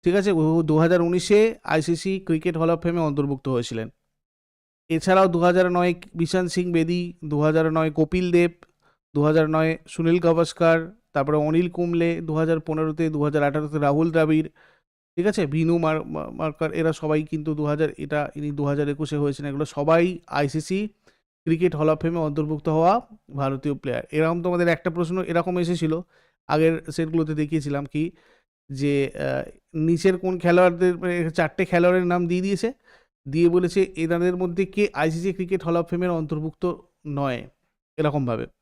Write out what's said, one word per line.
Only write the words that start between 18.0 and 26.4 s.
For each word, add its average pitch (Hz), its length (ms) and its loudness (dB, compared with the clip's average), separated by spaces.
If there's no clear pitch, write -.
ইনি 147 140 -6
দু 143 140 -4
হাজার 143 240 0
একুশে 147 280 -4
হয়েছেন। 143 300 -4
এগুলো 143 180 -4
সবাই 165 640 0
আইসিসি 156 640 -4
ক্রিকেট 165 320 0
হল 151 120 0
অফ 156 120 0
ফেমে 165 180 -2
অন্তর্ভুক্ত 151 500 -4
হওয়া 165 320 2
ভারতীয় 139 380 -4
প্লেয়ার। 120 360 -6
এরকম 165 320 0
তোমাদের 175 260 0
একটা 170 220 -2
প্রশ্ন 175 320 -4
এরকম 170 360 -2
এসেছিল, 165 420 -2